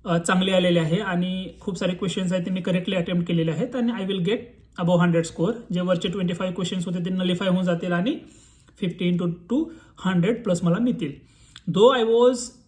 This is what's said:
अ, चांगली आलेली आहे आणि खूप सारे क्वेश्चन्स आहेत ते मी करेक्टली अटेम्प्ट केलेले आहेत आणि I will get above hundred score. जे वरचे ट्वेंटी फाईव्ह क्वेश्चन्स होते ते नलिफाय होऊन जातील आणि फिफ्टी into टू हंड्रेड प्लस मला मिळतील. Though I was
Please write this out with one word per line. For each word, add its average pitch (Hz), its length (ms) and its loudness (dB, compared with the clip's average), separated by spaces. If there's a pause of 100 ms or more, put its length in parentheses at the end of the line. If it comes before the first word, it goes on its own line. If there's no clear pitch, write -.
अ, 170 120 0
चांगली 185 340 2
आलेली 180 280 4
आहे 160 200 0
आणि 185 500 -4 (100)
खूप 190 180 -6
सारे 180 160 -2
क्वेश्चन्स 185 400 -4
आहेत 180 120 -2
ते 185 60 -4
मी 185 100 -2
करेक्टली 180 340 -2
अटेम्प्ट 175 320 -2
केलेले 165 240 0
आहेत 226 240 -4
आणि 240 160 0
I 196 140 -4
will 190 140 -2
get 196 180 0 (440)
above 175 180 4
hundred 165 240 4
score. 185 500 -4
जे 180 80 0
वरचे 180 280 0
ट्वेंटी 180 240 -2
फाईव्ह 185 220 -4
क्वेश्चन्स 180 300 -4
होते 175 200 -4
ते 185 40 -4
नलिफाय 185 400 0
होऊन 185 140 2
जातील 175 280 0
आणि 196 280 -2 (600)
फिफ्टी 180 300 -2
into 175 180 0 (200)
टू 294 160 0 (400)
हंड्रेड 185 380 2
प्लस 180 200 0
मला 170 160 2
मिळतील. 226 320 0 (600)
Though 233 280 6
I 226 80 2
was 240 280 6 (320)